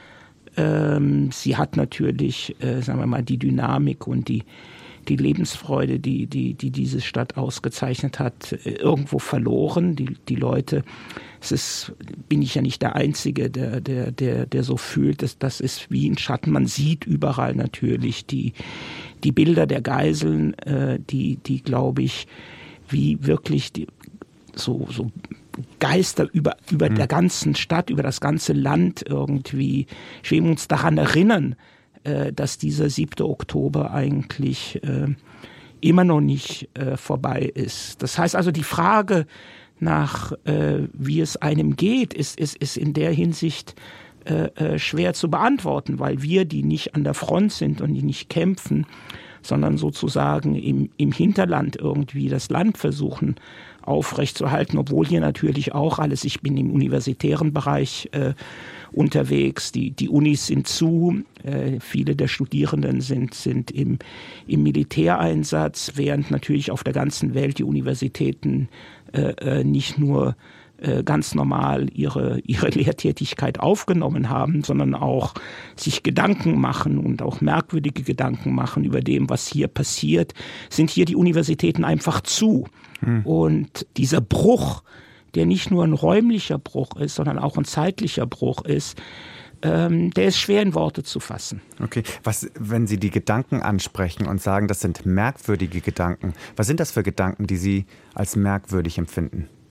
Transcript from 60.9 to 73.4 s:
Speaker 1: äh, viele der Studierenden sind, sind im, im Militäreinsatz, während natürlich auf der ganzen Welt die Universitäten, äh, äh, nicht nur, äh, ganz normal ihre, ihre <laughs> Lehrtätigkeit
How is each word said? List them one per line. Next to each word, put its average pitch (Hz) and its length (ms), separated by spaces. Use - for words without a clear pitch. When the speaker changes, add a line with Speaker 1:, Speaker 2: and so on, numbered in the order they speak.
Speaker 1:
äh, 135 380
viele 139 360
der 135 120
Studierenden 143 720
sind, 131 320
sind 127 360
im, - 280
im - 160
Militäreinsatz, 80 1300
während 143 340
natürlich 143 400
auf - 140
der 135 100
ganzen 135 400
Welt 139 240
die - 60
Universitäten, 135 1040
äh, 139 200
äh, 131 40
nicht 139 340
nur, 139 380
äh, - 260
ganz - 300
normal 71 600
ihre, 131 460
ihre - 280
<laughs> - 20
Lehrtätigkeit - 880